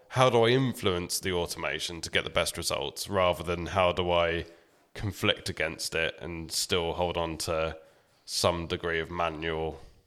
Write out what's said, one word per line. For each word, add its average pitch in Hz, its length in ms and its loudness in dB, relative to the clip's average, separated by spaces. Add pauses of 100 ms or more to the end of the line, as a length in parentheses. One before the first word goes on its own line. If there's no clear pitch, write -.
how 127 200 6
do 117 140 6
I 113 60 6
influence 107 720 0
the 95 140 -4
automation 82 680 -4
to - 80 -8
get 90 140 0
the - 60 -6
best 82 280 0
results - 520 -4
rather 90 340 4
than 85 240 -2
how 90 240 4
do 87 200 0
I 85 340 2 (480)
conflict - 560 -2
against 80 440 -4
it 82 260 0
and 80 320 -8
still 85 420 0
hold 85 220 0
on 82 220 -2
to 80 400 -2 (480)
some 85 420 0
degree 82 320 -2
of 80 120 -4
manual 80 680 -2 (280)